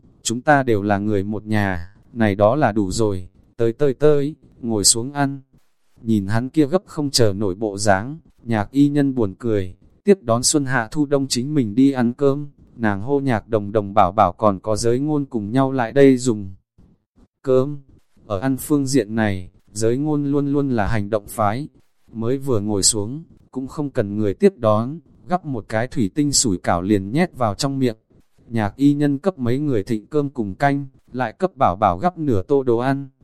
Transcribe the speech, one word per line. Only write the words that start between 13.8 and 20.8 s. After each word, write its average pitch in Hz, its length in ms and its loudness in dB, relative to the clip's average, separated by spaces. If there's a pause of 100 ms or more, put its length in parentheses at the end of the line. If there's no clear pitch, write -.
bảo 95 180 4
bảo 98 200 2
còn 101 280 0
có 110 160 -2
giới 117 220 0
ngôn 147 280 -2
cùng 107 260 -6
nhau 135 200 0
lại 120 200 -4
đây 135 240 6
dùng 107 380 -4 (880)
cơm. 135 360 0 (480)
Ở 101 120 -4
ăn 131 180 -2
phương 143 300 0
diện 117 280 0
này, 101 360 -2 (220)
giới 113 240 0
ngôn 147 300 -2
luôn 143 260 0
luôn 143 180 0
là 113 160 0